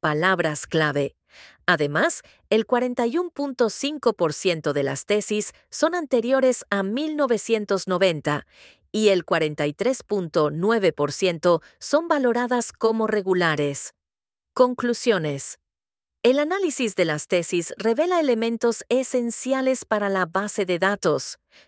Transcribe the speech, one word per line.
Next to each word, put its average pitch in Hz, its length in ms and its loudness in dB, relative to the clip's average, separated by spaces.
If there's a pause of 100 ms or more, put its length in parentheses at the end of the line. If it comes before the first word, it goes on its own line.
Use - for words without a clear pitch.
palabras 160 680 0
clave. 143 480 0 (520)
Además, 160 560 0 (260)
el 220 180 2
cuarenta 247 400 0
y 247 120 -2
uno 359 120 -2
punto 254 400 -2
cinco 277 440 -2
por 160 180 0
ciento 160 400 -2
de 143 100 0
las 135 240 -4
tesis 208 460 -2 (180)
son 330 240 0
anteriores 254 760 0
a 196 120 0
mil 285 340 -4
novecientos 220 680 0
noventa 170 600 0 (460)
y 214 180 2
el 185 140 2
cuarenta 156 440 0
y 147 40 -4
tres 254 300 -2
punto 165 480 0
nueve 190 420 2
por 143 200 -2
ciento 170 500 2 (160)
son 320 300 0
valoradas 247 640 0
como 220 340 0
regulares. 175 880 0 (580)
Conclusiones. 233 1080 0 (640)
El 262 160 4
análisis 302 560 -2
de 180 80 2
las 151 240 -2
tesis 175 500 0
revela 302 400 2
elementos 233 680 0
esenciales 262 960 0
para 202 240 0
la 190 180 0
base 196 400 -2
de 175 140 0
datos, 185 580 0 (300)